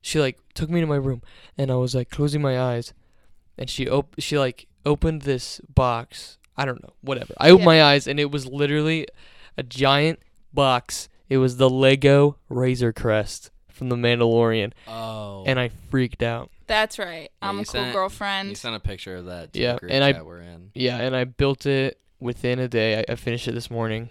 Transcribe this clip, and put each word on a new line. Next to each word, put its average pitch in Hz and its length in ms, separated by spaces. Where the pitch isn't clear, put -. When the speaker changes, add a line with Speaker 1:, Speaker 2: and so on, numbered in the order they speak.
Speaker 1:
she, - 180
like, 135 180
took 156 160
me 170 100
to 165 80
my 147 80
room, 135 260
and 135 140
I 127 40
was, 127 200
like, 123 160
closing 147 300
my 131 180
eyes, 123 340
and 135 120
she - 200
op-, 143 300
she, - 200
like, 127 280
opened 147 380
this 135 440
box. 120 680
I 135 100
don't 127 180
know, - 180
whatever. 131 380
I 156 100
opened 180 120
Speaker 2:
Yeah. 175 40
Speaker 1:
my 160 180
eyes, 143 240
and 143 120
it 143 120
was 143 140
literally 147 600
a 127 60
giant 139 560
box. 131 560
It 135 80
was 127 200
the 131 120
Lego 139 680
Razor 123 460
Crest - 560
from 127 200
The 123 60
Mandalorian. 117 760
Speaker 3:
Oh. 110 600
Speaker 1:
And 131 120
I 123 100
freaked 127 340
out. 117 260
Speaker 2:
That's 214 340
right. 170 300
Speaker 3:
Yeah, 202 80
Speaker 2:
I'm 196 80
Speaker 3:
you 202 40
Speaker 2:
a 208 40
cool - 60
Speaker 3:
sent, 123 120
Speaker 2:
girlfriend. 101 560
Speaker 3:
you 101 60
sent 113 200
a 104 40
picture 95 360
of 90 120
that 87 260
to 101 60
Speaker 1:
Yeah, 120 140
Speaker 3:
the - 60
group - 120
Speaker 1:
and 135 120
I, 139 100
Speaker 3:
chat 80 120
we're 87 160
in. 87 320
Speaker 1:
yeah, 123 240
and 127 180
I 127 80
built 135 420
it 135 340
within 123 400
a 127 80
day. 113 400
I, - 60
I - 20
finished 120 320
it 113 60
this 117 180
morning 113 400